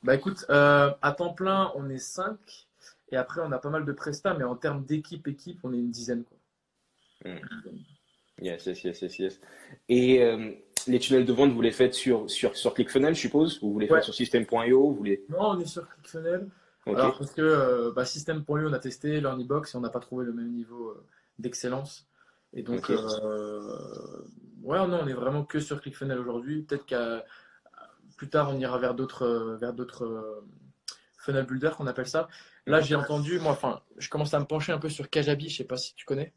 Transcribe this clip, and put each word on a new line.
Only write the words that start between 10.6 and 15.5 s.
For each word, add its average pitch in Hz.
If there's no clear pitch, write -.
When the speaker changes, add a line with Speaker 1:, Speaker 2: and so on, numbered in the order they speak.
Speaker 2:
les 127
tunnels 127
de 123
vente, 135
vous 117
les 113
faites 113
sur, 113
sur, -
sur -
ClickFunnels, 139
je 160
suppose, 151
ou 107
vous 107
les 131
Speaker 1:
Ouais. 160
Speaker 2:
faites 160
sur -
système 120
point 117
I 123
O, 139
vous 104
les 98
Speaker 1:
Non, 190